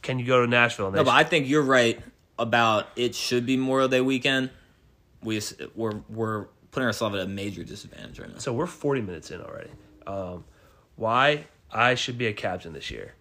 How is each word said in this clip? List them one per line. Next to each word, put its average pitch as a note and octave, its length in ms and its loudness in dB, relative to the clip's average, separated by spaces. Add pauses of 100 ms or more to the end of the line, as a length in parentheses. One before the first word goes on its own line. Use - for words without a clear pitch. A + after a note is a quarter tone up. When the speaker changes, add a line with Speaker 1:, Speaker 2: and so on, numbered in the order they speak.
Speaker 1:
"Can C3 180 -4
you A#2+ 60 -4
go B2+ 160 6
to A#2+ 40 4
Nashville?" A#2+ 400 2
And F#2+ 80 -4
they G2+ 60 4
Speaker 2:
No, G#2 40 6
but B2 140 4
Speaker 1:
should D#3+ 80 6
Speaker 2:
I - 20 -12
think D3 200 0
you're D3+ 140 4
right B2+ 360 4 (400)
about A2+ 560 2
it A#2+ 220 -2
should A#2+ 280 0
be C3 120 2
Memorial C3 320 2
Day B2+ 120 4
weekend. C3 500 0 (720)
We A2 140 -2
s-, - 160 -8 (220)
we're, G#2+ 320 -4
we're A2 380 -4 (260)
putting C3 140 0
ourselves G#2+ 300 0
at F#2 60 0
a F#2 60 -4
major G2 340 -6
disadvantage - 580 -16
right - 120 -14
now. - 60 -18
Speaker 1:
So B2+ 140 -4
we're D3 140 -2
forty C#3 340 -2
minutes F2+ 320 -10
in F2 80 -12
already. - 300 -14 (360)
Um, F2+ 380 -8 (520)
why C3+ 500 2 (260)
I A#2+ 240 4
should A#2+ 220 -6
be A#2+ 80 -2
a G#2 60 -2
captain F2+ 400 -6
this - 180 -12
year? G1+ 300 -12